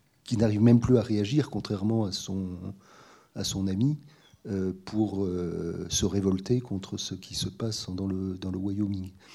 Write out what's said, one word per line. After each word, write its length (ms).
qui 120
n'arrive 240
même 200
plus 180
à 40
réagir, 480
contrairement 540
à 80
son, 360
à 80
son 240
ami, 280
euh, 260
pour, 400
euh, 680
se 160
révolter 540
contre 360
ce 180
qui 200
se 140
passe 420
dans 160
le, 320
dans 120
le 60
Wyoming. 540